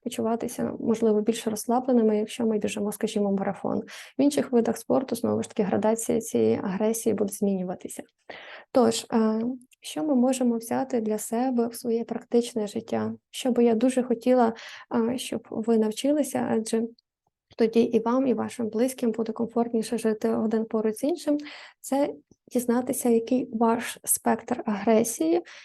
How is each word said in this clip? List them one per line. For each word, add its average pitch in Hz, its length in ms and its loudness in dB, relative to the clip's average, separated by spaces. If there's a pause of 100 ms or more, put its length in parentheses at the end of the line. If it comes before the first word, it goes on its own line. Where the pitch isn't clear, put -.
почуватися, 233 760 -4
можливо, 214 400 2
більш 226 260 -6
розслабленими, 226 720 2
якщо 226 280 -4
ми 214 120 0
біжимо, 208 340 -4
скажімо, 208 400 -2
марафон. 196 500 -2 (360)
В 262 40 4
інших 285 300 2
видах 233 260 2
спорту, 254 380 0
знову 214 260 0
ж - 60 -8
таки, - 140 -2
градація 214 580 0
цієї 226 420 2
агресії 214 520 0
буде 202 180 -2
змінюватися. 185 720 -4 (680)
Тож, 226 400 4
е, 220 280 2 (400)
що - 240 -8
ми 302 100 2
можемо 247 420 2
взяти 240 440 -2
для 214 180 -2
себе 240 480 0
в 233 80 -8
своє 233 300 -2
практичне 233 640 -2
життя? 220 480 -4 (160)
Що - 200 -2
би 240 140 4
я 233 100 6
дуже 254 280 2
хотіла, 247 500 2 (420)
е, 240 240 0
щоб - 320 -6
ви 226 280 0
навчилися, 247 720 0
адже 226 320 0 (720)
тоді 226 240 4
і 233 200 4
вам, 247 260 2
і 233 80 2
вашим 220 340 -4
близьким 240 440 0
буде 226 200 -4
комфортніше 233 640 -2
жити 226 300 0
один 226 360 0
поруч 220 300 -2
з - 100 -8
іншим, 294 340 0 (420)
це - 340 -2 (380)
дізнатися, 247 560 0
який 233 440 2
ваш 226 520 0
спектр - 640 -2
агресії. 233 760 2 (220)